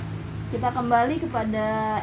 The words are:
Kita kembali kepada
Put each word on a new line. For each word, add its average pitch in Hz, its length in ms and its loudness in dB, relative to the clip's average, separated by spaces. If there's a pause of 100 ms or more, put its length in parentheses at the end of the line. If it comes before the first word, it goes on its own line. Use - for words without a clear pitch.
(500)
Kita 240 240 0
kembali 247 480 4
kepada 214 800 0